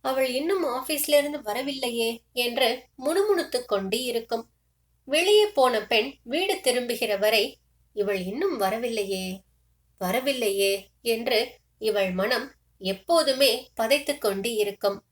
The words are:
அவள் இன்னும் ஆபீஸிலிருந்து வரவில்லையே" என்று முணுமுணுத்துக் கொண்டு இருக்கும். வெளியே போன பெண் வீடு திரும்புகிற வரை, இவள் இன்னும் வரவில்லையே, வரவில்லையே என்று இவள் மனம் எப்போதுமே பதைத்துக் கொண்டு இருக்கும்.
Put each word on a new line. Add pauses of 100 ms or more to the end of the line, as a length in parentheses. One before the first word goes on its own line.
அவள்
இன்னும்
ஆபீஸிலிருந்து
வரவில்லையே" (240)
என்று (260)
முணுமுணுத்துக்
கொண்டு
இருக்கும். (640)
வெளியே
போன
பெண் (140)
வீடு
திரும்புகிற
வரை, (500)
இவள்
இன்னும்
வரவில்லையே, (760)
வரவில்லையே (320)
என்று (420)
இவள்
மனம் (340)
எப்போதுமே (220)
பதைத்துக்
கொண்டு
இருக்கும். (140)